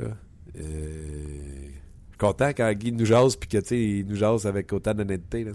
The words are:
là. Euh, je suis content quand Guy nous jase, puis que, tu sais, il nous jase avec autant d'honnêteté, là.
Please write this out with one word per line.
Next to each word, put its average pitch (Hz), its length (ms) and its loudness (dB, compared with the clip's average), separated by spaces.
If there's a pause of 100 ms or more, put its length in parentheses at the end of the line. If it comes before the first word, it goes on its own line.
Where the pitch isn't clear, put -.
là. 110 80 -4 (480)
Euh, 76 1080 -10
je - 440 -18
suis - 60 -20
content 104 320 4
quand 120 240 2
Guy 110 180 -2
nous 113 140 2
jase, 120 300 8
puis - 140 -10
que, 110 100 0
tu 92 80 -2
sais, 120 140 0
il 101 260 0
nous 104 80 -4
jase 107 320 2
avec 98 260 -2
autant 101 200 0
d'honnêteté, 101 500 -4
là. 107 120 -8